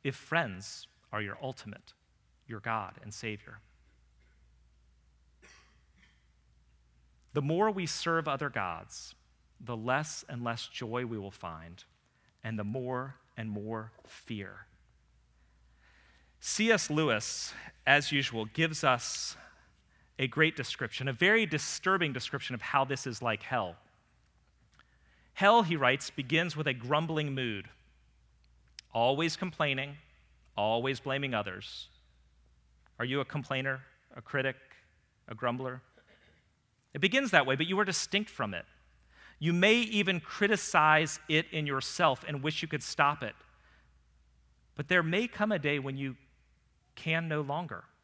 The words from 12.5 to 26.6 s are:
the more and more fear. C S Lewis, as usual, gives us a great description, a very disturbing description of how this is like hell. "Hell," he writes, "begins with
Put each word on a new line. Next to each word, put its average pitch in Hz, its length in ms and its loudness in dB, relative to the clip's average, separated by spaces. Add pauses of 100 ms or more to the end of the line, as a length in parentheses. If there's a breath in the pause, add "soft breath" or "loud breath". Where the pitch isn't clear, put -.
the 104 60 -4
more 127 520 -6 (200)
and 110 140 -8
more 110 420 -8 (140)
fear. 98 600 -12 (1700 soft breath)
C 220 300 2
S - 180 4
Lewis, 147 640 0 (340 loud breath)
as 143 260 6
usual, 117 340 0
gives 160 380 -2
us - 520 0 (840 loud breath)
a 131 100 0
great 156 280 2
description, 131 520 -6
a 135 40 -2
very 208 320 4
disturbing 165 680 0
description 127 420 -6
of 113 80 -8
how 139 220 2
this 135 220 -4
is 117 140 -6
like 113 220 -2
hell. 113 340 -2 (1600 soft breath)
"Hell," 214 300 8
he 165 120 0
writes, 131 340 2
"begins 151 460 0
with 151 100 -2